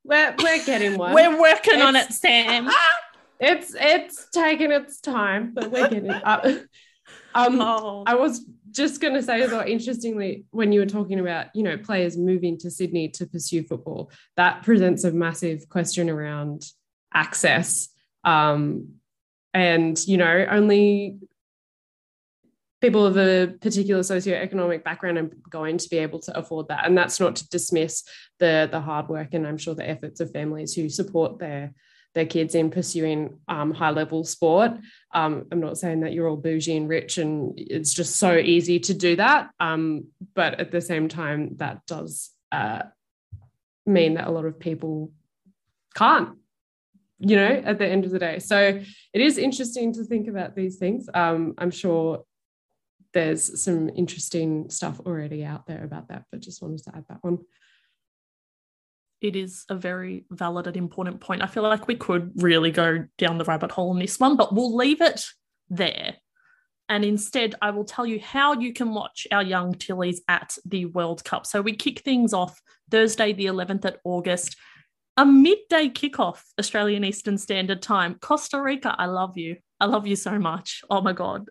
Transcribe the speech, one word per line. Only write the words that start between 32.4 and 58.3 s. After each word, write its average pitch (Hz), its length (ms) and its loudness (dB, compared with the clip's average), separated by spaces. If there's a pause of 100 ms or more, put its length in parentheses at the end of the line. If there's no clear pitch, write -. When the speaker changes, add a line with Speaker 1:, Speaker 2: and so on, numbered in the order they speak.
Speaker 1:
in 160 160 2
pursuing, 156 760 -4
um, 151 260 -2
high-level 156 500 -2
sport. 175 480 4 (420)
Um, 156 380 0
I'm 170 80 -2
not 160 180 -4
saying 160 240 -2
that 160 120 -4
you're 165 140 0
all 156 100 -2
bougie 160 380 -2
and 156 140 -2
rich 165 300 -4
and 156 380 -4
it's - 360 -4
just - 220 -4
so 180 220 4
easy 170 420 4
to 185 140 -2
do 170 240 2
that. 269 320 4 (100)
Um, 160 480 -2 (260)
but 160 260 0
at - 120 -6
the 170 100 -2
same 160 280 -2
time, 151 480 -6
that 123 280 -10
does, 156 460 -12 (200)
uh, 104 320 -4 (1000)
mean 165 300 4
that - 120 -4
a - 40 -2
lot 160 140 -4
of 160 140 -6
people 156 520 -6 (840)
can't, 247 420 4 (840)
you 208 160 4
know, 208 300 4
at 160 120 0
the 196 100 0
end 190 180 0
of 185 60 -6
the 185 80 -2
day. 170 200 -4
So 202 420 2 (320)
it 208 80 2
is 294 160 4
interesting 247 560 -2
to 226 100 -8
think 214 240 -4
about 196 280 -8
these 185 220 -4
things. 190 360 -4
Um, 165 440 0
I'm 180 140 -2
sure 165 520 -2 (920)
there's 160 500 -2
some 165 260 0
interesting 160 800 -4
stuff - 320 -8
already 151 440 -8
out 147 220 -12
there 160 160 -12
about 156 260 -14
that, - 220 -16
but - 100 -14
just - 220 -18
wanted 156 200 -12
to - 120 -18
add 156 140 -16
that - 140 -20
one. 175 160 -2 (1800)